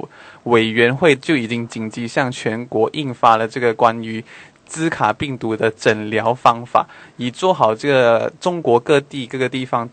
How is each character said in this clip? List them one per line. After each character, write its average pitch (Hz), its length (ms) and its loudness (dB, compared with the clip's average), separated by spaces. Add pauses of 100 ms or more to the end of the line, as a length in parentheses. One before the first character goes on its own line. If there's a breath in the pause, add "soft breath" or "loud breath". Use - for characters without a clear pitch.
(420 soft breath)
委 113 260 2
员 117 260 2
会 143 220 4
就 156 180 -2
已 120 120 -2
经 117 200 -6
紧 110 220 -8
急 117 180 -8
向 131 240 -2
全 117 360 -6
国 113 260 0
印 143 220 -6
发 113 240 4
了 113 100 0
这 135 100 -8
个 120 140 2
关 113 320 0
于 110 180 -8 (440 loud breath)
兹 160 220 -4
卡 113 240 0
病 139 240 -6
毒 110 200 -4
的 110 160 0
诊 107 380 0
疗 110 220 0
方 120 320 0
法， - 220 -2 (300 soft breath)
以 123 120 -6
做 185 240 0
好 120 220 2
这 143 140 -4
个 117 520 4
中 175 220 -4
国 120 160 4
各 143 220 2
地， 139 260 -10
各 135 100 -10
个 127 120 -2
地 131 180 -6
方 120 260 -4